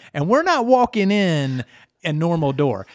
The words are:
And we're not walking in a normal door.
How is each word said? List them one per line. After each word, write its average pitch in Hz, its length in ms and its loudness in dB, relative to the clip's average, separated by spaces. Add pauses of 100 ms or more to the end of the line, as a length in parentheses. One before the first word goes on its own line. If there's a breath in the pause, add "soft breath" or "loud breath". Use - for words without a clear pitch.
(140 soft breath)
And 151 160 -4
we're 277 140 2
not 320 220 0
walking 240 460 2
in 151 520 0 (400 soft breath)
a 160 100 -4
normal 156 400 0
door. 127 420 -2